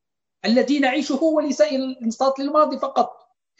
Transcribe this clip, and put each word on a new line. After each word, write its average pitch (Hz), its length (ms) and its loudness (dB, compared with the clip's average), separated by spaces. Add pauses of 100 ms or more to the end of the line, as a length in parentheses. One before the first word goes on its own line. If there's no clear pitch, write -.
(460)
الذي 247 340 2
نعيشه 269 440 0
وليس 302 380 0
الإنصات 262 800 -2
للماضي 285 380 0
فقط، - 420 -2 (400)